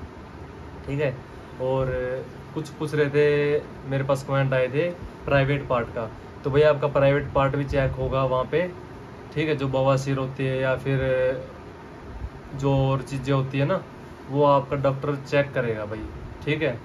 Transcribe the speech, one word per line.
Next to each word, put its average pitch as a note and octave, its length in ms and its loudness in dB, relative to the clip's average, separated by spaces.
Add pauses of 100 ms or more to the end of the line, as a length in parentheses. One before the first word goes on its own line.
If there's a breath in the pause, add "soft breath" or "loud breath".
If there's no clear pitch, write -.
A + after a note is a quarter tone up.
(880)
ठीक C#3 140 -2
है। C3+ 140 2 (480)
और C3 300 2 (640)
कुछ D#3 160 -4
पूछ D3+ 240 -6
रहे D3 140 4
थे, D3 520 4 (260)
मेरे C3+ 180 0
पास C3+ 200 0
comment C3+ 300 2
आए B2+ 160 4
थे D3+ 180 2 (360)
private C#3 440 2
part A#2+ 200 0
का, A2+ 200 -6 (360)
तो D3 60 0
भैया D3+ 200 8
आपका C#3+ 180 2
private C#3 460 4
part C3+ 220 4
भी C#3 100 0
check C3+ 260 2
होगा C3 320 0
वहाँ B2+ 220 2
पे, F3 200 2 (680)
ठीक D#3 140 0
है। D3+ 80 2
जो C3+ 140 -2
बवासीर C3+ 480 2
होती C3+ 260 -4
है C3 160 0
या C3 180 2
फिर C3+ 220 0 (1500)
जो C3+ 260 2
और C3+ 220 2
चीज़ें C3+ 320 -4
होती C3+ 240 0
है C#3 80 2
ना, F3+ 140 2 (500)
वो C#3+ 160 4
आपका C#3 320 4
doctor C#3 440 0
check C#3+ 320 0
करेगा A2+ 320 -2
भाई, G#2+ 180 -8 (400)
ठीक D3+ 180 0
है। B2 220 0